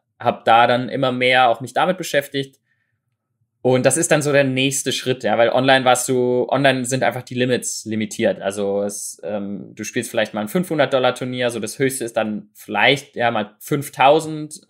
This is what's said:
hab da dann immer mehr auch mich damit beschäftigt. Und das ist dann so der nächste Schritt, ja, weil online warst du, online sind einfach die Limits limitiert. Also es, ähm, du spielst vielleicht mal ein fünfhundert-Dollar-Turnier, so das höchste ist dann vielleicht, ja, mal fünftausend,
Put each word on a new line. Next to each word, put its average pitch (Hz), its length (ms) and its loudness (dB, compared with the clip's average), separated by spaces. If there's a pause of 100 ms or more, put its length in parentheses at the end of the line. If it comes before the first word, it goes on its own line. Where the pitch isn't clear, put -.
(180)
hab 110 280 -2
da 117 200 6
dann 123 240 0
immer 131 220 0
mehr 127 380 4
auch 117 120 -2
mich 127 120 -12
damit 170 260 0
beschäftigt. 139 600 -4 (1000)
Und 127 220 2
das 131 140 2
ist 170 140 0
dann 151 100 2
so 143 100 -2
der 143 120 4
nächste 135 480 -2
Schritt, 127 320 -4
ja, 107 160 0
weil 117 100 6
online 131 360 2
warst 123 220 2
du, 123 420 0
online 131 360 2
sind 127 160 -2
einfach 120 220 -2
die - 100 -14
Limits 123 520 -2
limitiert. 107 540 -2
Also 98 440 -2
es, - 400 -8
ähm, 101 500 -10
du 107 100 -10
spielst 113 280 -6
vielleicht 113 240 -2
mal 104 60 -4
ein 107 80 -6
fünfhundert-Dollar-Turnier, 127 1000 -2
so 113 100 -8
das 107 200 -10
höchste 131 260 0
ist 117 100 -8
dann 107 380 -4
vielleicht, 117 640 0
ja, 117 160 0
mal 107 280 -4
fünftausend, 151 1120 0